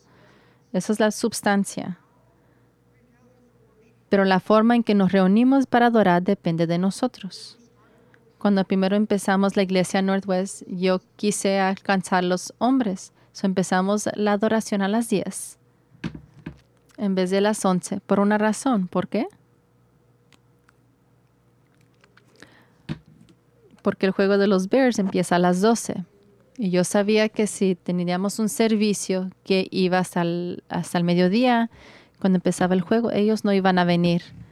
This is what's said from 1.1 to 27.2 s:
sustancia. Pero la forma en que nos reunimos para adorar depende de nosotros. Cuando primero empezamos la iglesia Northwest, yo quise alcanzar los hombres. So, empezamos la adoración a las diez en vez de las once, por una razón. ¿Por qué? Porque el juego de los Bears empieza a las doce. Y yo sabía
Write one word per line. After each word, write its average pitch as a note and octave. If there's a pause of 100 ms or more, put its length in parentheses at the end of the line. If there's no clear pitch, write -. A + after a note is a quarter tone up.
sustancia. G3+ (2000)
Pero G3
la F#3+
forma A3
en A#3
que G#3+
nos G3
reunimos A3+
para A#3+
adorar F#3+
depende E3+
de E3+
nosotros. - (800)
Cuando G3
primero F#3+
empezamos G3
la G3+
iglesia F#3
Northwest, F#3+
yo F#3 (160)
quise G3
alcanzar F#3+
los F3+
hombres. A3+ (200)
So, -
empezamos F#3+
la G#3
adoración G#3+
a F#3+
las A3+
diez - (1400)
en G3+
vez F#3
de G3
las G#3
once, F#3
por -
una G#3
razón. G#3+
¿Por F3+
qué? - (4000)
Porque G3
el F#3+
juego G3
de G3
los F#3+
Bears B3+
empieza F#3
a -
las F3+
doce. G#3+ (540)
Y G3
yo F3
sabía G#3+